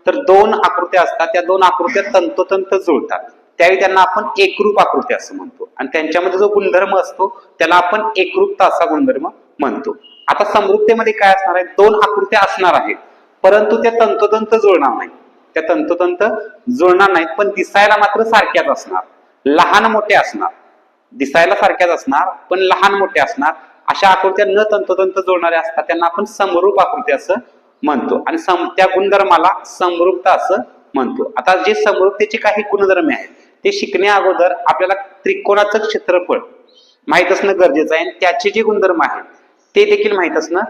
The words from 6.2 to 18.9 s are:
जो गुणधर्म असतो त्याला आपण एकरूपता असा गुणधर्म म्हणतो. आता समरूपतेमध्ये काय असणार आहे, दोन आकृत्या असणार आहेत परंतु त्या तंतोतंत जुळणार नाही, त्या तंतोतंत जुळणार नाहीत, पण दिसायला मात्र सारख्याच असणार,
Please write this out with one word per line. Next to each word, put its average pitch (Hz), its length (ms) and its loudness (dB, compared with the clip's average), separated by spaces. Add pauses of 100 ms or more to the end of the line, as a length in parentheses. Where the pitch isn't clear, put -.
जो 202 80 4
गुणधर्म 190 500 0
असतो 185 300 -2 (320)
त्याला 165 160 2
आपण 190 280 2 (140)
एकरूपता 196 480 0
असा 170 240 0
गुणधर्म 143 380 -2 (320)
म्हणतो. 117 360 -6 (320)
आता 143 160 0
समरूपतेमध्ये 214 680 2
काय 196 200 4
असणार 190 220 0
आहे, 180 100 -2 (120)
दोन 208 180 6
आकृत्या 208 440 0
असणार 190 340 2
आहेत 107 220 -2 (480)
परंतु 214 400 4
त्या 233 160 2
तंतोतंत 214 560 0
जुळणार 175 420 2
नाही, 92 120 -12 (440)
त्या 160 160 -4
तंतोतंत 175 540 -2 (560)
जुळणार 180 320 4
नाहीत, 165 260 -2
पण 202 120 0
दिसायला 202 480 0
मात्र 208 260 0
सारख्याच 196 440 0
असणार, 98 340 -6 (440)